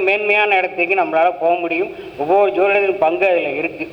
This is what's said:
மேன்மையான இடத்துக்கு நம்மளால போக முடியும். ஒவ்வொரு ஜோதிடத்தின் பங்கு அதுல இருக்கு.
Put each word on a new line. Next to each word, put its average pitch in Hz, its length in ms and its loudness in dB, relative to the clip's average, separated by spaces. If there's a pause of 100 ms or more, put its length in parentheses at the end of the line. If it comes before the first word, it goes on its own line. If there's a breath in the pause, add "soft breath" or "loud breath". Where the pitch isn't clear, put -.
மேன்மையான 208 540 2
இடத்துக்கு 180 400 -2
நம்மளால 165 320 2 (100)
போக 165 100 2 (120)
முடியும். 165 260 -4 (320 loud breath)
ஒவ்வொரு 190 360 4
ஜோதிடத்தின் 196 460 2
பங்கு 175 280 0
அதுல 156 180 0 (100)
இருக்கு. 165 320 -8